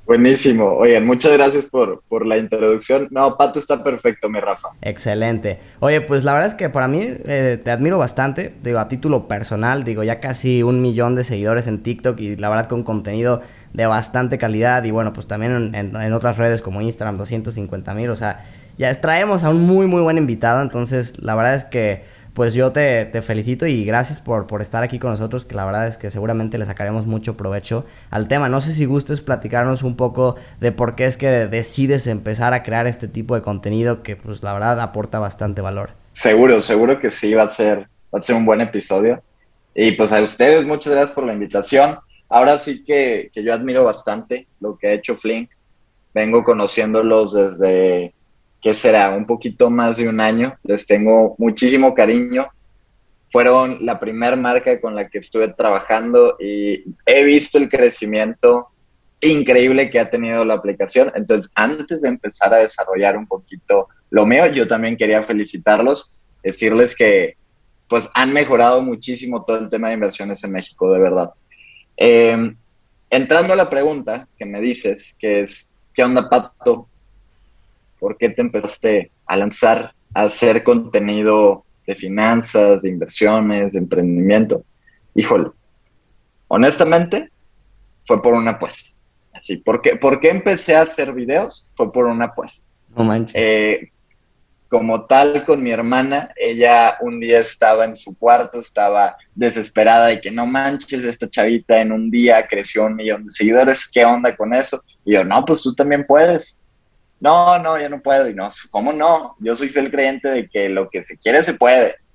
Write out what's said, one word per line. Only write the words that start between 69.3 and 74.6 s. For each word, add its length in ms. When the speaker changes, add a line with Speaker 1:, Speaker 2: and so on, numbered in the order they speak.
Speaker 1:
todo 140
el 100
tema 200
de 60
inversiones 480
en 100
México, 380
de 100
verdad. 300
Em, 600
entrando 420
a 40
la 120
pregunta 580
que 80
me 140